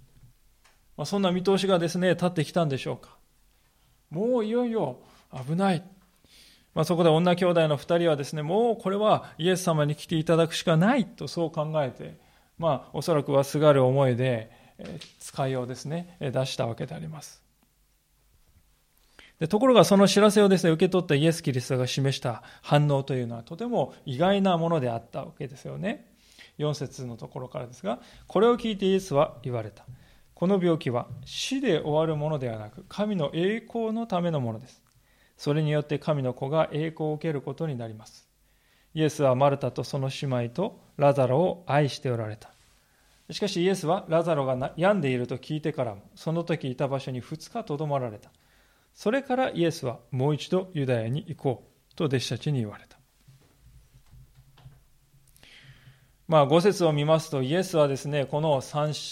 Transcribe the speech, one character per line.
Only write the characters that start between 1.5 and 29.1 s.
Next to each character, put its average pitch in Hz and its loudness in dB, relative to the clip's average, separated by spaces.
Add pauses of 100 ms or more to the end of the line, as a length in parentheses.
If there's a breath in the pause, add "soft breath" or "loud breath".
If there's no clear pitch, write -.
し 190 0
が 190 4
で 165 0
す 180 -4
ね、 180 2
立 175 0
っ 175 2
て 160 -2
き - -6
た 170 2
ん 147 -2
で 131 -4
し - -8
ょ 139 -6
う 117 -8
か。 - -20 (920)
も 233 -2
う 214 -2
い 214 -6
よ 240 0
い 233 -4
よ 156 -2 (460 soft breath)
危 160 -2
な 190 2
い。 156 -2 (880 soft breath)
ま 160 0
あ、 156 4
そ 175 0
こ 175 2
で 170 8
女 160 4
兄 185 0
弟 170 4
の 147 0
二 170 0
人 170 2
は 151 4
で 139 -6
す 135 -10
ね、 151 -4
も 208 0
う 196 -4
こ - -6
れ 190 -2
は 208 0
イ 156 0
エ 185 4
ス 185 -6
様 156 2
に 147 -2
来 - -16
て 170 -2
い 156 0
た 165 4
だ 165 4
く 165 -8
し - -6
か 165 2
な 202 4
い 233 0
と - -12
そ 170 -4
う 151 -6
考 156 -4 (120)
え 123 -4
て、 - -16 (400 soft breath)
ま 151 -2
あ、 - -20
お 156 -6
そ 175 0
ら 147 2
く 143 -4
は 139 4
す 147 -2
が 151 8
る 135 6
思 135 4
い 123 2
で、 117 -2 (300 soft breath)
え - -14
ー、 - -16 (180)
使 - -6
い 131 -4
を 123 -4
で 127 -8
す - -16
ね、 170 -10
え 147 -6
ー、 - -6
出 131 -2
し - -8
た - -4
わ 117 -6
け 143 -10
で 160 -12
あ 160 -12
り 160 -10
ま 156 -14
す。 - -20 (2000 soft breath)
で、 160 -4
と 208 0
こ 262 6
ろ 262 8
が 190 10
そ 196 6
の 196 8
知 196 4
ら 208 6
せ 208 6
を 202 8
で 190 6
す 180 0
ね、 160 6
受 160 2
け 180 2
取 185 0
っ 180 -10
た 151 2
イ 143 2
エ 165 6
ス・ 160 -6
キ 147 -2
リ 123 -2
ス - -10
ト 131 -2
が 127 0
示 135 -2
し - -10
た 117 -6 (180 loud breath)
反 147 4
応 139 0
と 139 -6
い 127 -2
う 117 -6
の 117 -10
は 117 -14
と 165 -14
て 226 -8
も 202 -2 (120)
意 131 -8
外 196 2
な 190 2
も 165 -2
の 165 2
で 123 -2
あ 117 -4
っ - -10
た - -10
わ - -18
け 143 -10
で 135 -16
す - -20
よ 139 -12
ね。 202 -8 (460 loud breath)
四 147 -2
節 131 -10
の 117 -12
と 143 -14
こ 135 -12
ろ 127 -12
か - -10
ら 123 -10
で 123 -20
す - -16
が、 240 -4 (260 loud breath)
こ - 0
れ 220 6
を 240 4
聞 226 -4
い 196 -6
て 196 0
イ 190 4
エ 190 4
ス 185 -6